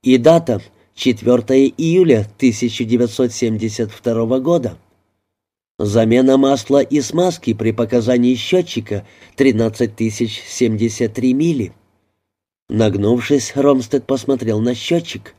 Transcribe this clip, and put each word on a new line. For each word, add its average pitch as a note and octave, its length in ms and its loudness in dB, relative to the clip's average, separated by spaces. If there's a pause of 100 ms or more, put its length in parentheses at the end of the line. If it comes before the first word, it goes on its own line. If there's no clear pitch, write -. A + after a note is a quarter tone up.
И B2+ 160 4
дата: C3+ 440 4 (320)
четвертое B2 720 2 (100)
июля D#3+ 520 2 (100)
тысяча A#2+ 460 -2
девятьсот A#2 480 0
семьдесят A2 600 -4
второго A#2 480 -2
года. C3 380 -2 (1000)
Замена A2+ 580 2
масла C#3 460 2
и C#3+ 180 -2
смазки E3 520 -2
при A2+ 180 -2
показании A#2+ 640 0
счетчика: A#2+ 720 -4 (280)
тринадцать A2+ 600 0
тысяч A2+ 520 -4
семьдесят A2 680 -2
три B2+ 200 0
мили. C#3 400 -2 (960)
Нагнувшись, A2 840 0
Ромстед C#3 500 0
посмотрел A#2+ 560 -2
на A#2+ 140 0
счетчик. - 640 -6